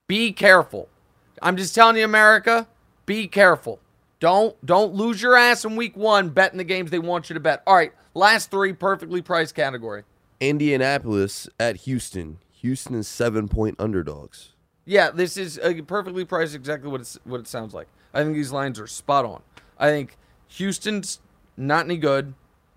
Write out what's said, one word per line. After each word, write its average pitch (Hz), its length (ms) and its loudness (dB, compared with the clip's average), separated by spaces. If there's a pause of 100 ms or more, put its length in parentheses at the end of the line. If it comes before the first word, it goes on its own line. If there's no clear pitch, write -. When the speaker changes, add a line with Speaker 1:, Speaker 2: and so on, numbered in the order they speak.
Speaker 1:
Be 214 260 0
careful. 185 560 4 (520)
I'm 185 160 0
just 185 160 -6
telling 226 240 6
you, 220 80 2
America, 214 640 4 (400)
be 208 220 -4
careful. 160 500 4 (400)
Don't, 202 380 2 (100)
don't 185 260 4
lose 214 300 -2
your 247 140 6
ass 240 280 6
in 220 120 -6
week 226 200 -6
one 202 340 2
betting 185 280 2
the 185 60 -8
games 180 260 -6
they 175 80 -4
want 170 320 -6
you 170 40 -10
to 160 60 -8
bet. 147 240 -2
All 190 120 6
right, 170 160 2 (200)
last 202 380 4
three, 196 220 0
perfectly 180 500 -4
priced 165 320 -2
category. 117 480 -6 (380)
Speaker 2:
Indianapolis 135 1080 0 (120)
at 113 160 -2
Houston. 90 640 -8 (120)
Houston 127 460 -8
is 107 100 -6
seven-point 110 720 -2
underdogs. 80 760 -8 (300)
Speaker 1:
Yeah, 180 260 2
this 170 260 -4
is, 170 240 -12
uh, 170 140 0 (120)
perfectly 185 380 -8
priced, 160 320 -4
exactly 143 340 -10
what 135 100 -8
it's, - 220 -18
what 123 160 -10
it 117 80 -16
sounds 110 260 -12
like. 90 140 -14 (260)
I 143 120 0
think 156 100 -2
these 147 160 -4
lines 135 300 -6
are 107 80 -16
spot 143 360 -2
on. - 180 -12 (360)
I 147 120 4
think 147 280 -4 (300)
Houston's 196 720 -6 (360)
not 147 280 -2
any 170 140 -6
good. 139 360 -2 (420)